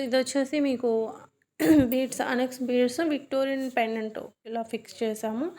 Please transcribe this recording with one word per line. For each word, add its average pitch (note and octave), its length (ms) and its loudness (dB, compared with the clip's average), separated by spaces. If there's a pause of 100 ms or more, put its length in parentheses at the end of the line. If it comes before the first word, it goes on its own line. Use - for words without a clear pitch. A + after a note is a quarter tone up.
ఇది B3 120 0
వచ్చేసి C4 440 0
మీకు B3+ 300 2 (720)
<clears throat> D4+ 280 6
బీడ్స్, B3+ 300 -2
అనెక్స్ B3+ 420 -2
బీడ్స్, B3 360 2 (100)
విక్టోరియన్ C4+ 640 -2
పెండెంట్ A3 480 -2 (280)
ఇలా A3+ 160 -6
ఫిక్స్ A3+ 340 -8
చేసాము. A3 500 -4 (120)